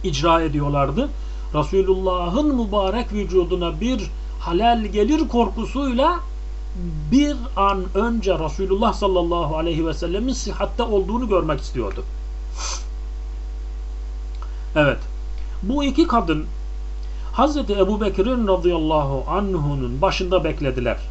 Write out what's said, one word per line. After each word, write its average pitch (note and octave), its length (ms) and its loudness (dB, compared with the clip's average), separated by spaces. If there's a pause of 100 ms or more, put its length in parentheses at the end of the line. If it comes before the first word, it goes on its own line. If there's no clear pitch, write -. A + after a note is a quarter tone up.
İcra E3 380 4
ediyorlardı. C#3+ 680 2 (460)
Resulullah'ın F#3+ 1000 2
mübarek G#3 580 0
vücuduna F3 680 0
bir A#3 200 0 (380)
halal A3 460 2
gelir A3 420 2
korkusuyla B3 880 2 (960)
bir C#4+ 240 4 (200)
an G3 280 2 (100)
önce G3 460 2
Resulullah F#3+ 540 0
sallallahu E3+ 640 0
aleyhi E3 300 0
ve D#3 60 -2
sellemin G3+ 400 -2
sıhhatte G#3 500 -2
olduğunu G#3+ 460 0
görmek D#3 320 2
istiyordu. A2+ 420 -4 (2750)
Evet. C3+ 240 4 (640)
Bu C#4 200 0
iki D#4 240 4
kadın E3 380 2 (880)
Hazreti C4+ 400 2
Ebu G3 280 4
Bekir'in G#3+ 460 2
radıyallahu D#3 800 2
anhu'nun D3 720 0
başında F3+ 420 2
beklediler. B2 540 -2 (140)